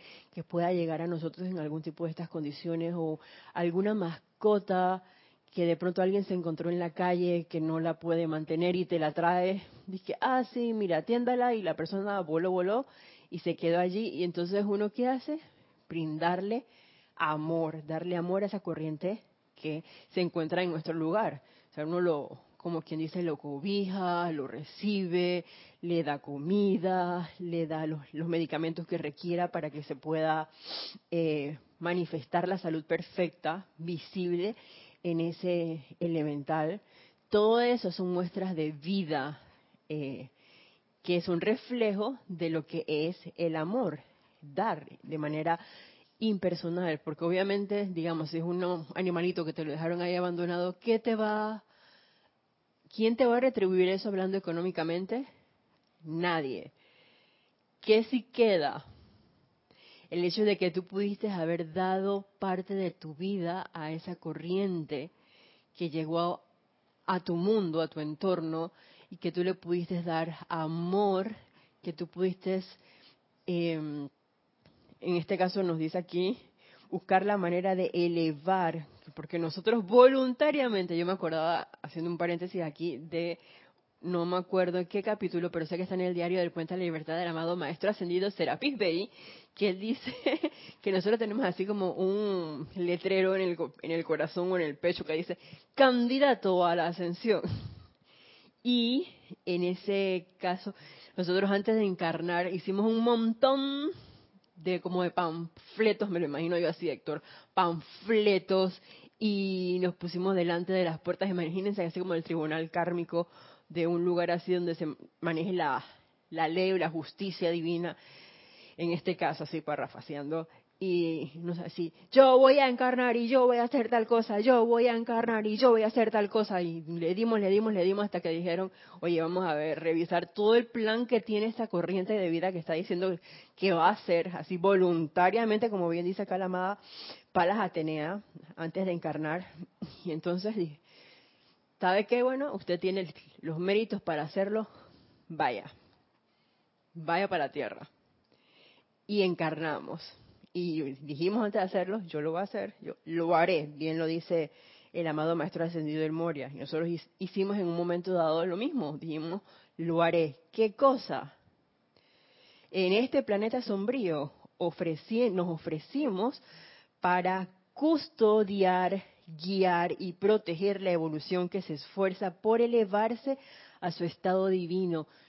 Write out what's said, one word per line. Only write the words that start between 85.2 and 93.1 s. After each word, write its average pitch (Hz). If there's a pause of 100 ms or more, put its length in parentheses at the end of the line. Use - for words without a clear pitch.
pero 165
sé 170
que 180
está 185
en 185
el 180
diario 175
del 175
Puente 165
de 180
la 185
Libertad 160
del 175
amado 165
Maestro 165
Ascendido 190
Serapis 202
Bey, 190 (460)
que 208
él 185
dice 226
<laughs> -
que 202
nosotros 190
tenemos 220
así 185
como 196
un 185
letrero 190